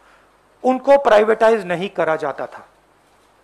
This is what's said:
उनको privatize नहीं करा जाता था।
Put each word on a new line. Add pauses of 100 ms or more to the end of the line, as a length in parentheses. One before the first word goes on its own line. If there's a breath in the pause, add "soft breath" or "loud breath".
(640 soft breath)
उनको
privatize
नहीं
करा
जाता
था। (760)